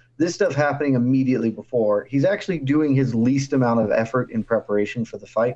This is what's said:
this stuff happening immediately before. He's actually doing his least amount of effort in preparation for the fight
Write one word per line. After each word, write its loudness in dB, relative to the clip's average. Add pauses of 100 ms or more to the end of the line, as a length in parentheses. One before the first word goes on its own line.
(180)
this 0
stuff 0
happening 0
immediately 2
before. -2
He's 0
actually -2
doing 0
his 2
least 2
amount 2
of 0
effort -2
in -4
preparation -2
for -16
the -16
fight -2